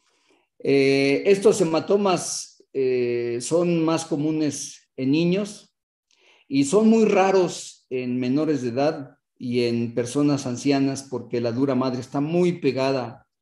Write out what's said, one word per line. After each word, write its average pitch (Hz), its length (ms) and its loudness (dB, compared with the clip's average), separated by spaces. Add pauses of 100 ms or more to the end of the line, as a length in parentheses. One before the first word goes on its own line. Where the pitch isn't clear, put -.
(600)
Eh, 139 640 2
estos 196 360 4
hematomas, 175 1000 -2 (120)
eh, 120 640 -2
son 170 460 0
más 160 180 0
comunes 156 920 -4
en 131 140 -2
niños 175 640 -2 (760)
y 139 160 0
son 220 240 4
muy 226 160 6
raros 190 840 2
en 127 300 -4
menores 139 440 0
de 123 60 -4
edad 139 440 -2 (260)
y 120 260 0
en 117 280 -2
personas 139 540 0
ancianas 135 560 -2
porque 120 380 -6
la 117 100 -2
dura 131 240 0
madre 127 240 -2
está 139 220 -6
muy 170 320 2
pegada 135 760 -2 (140)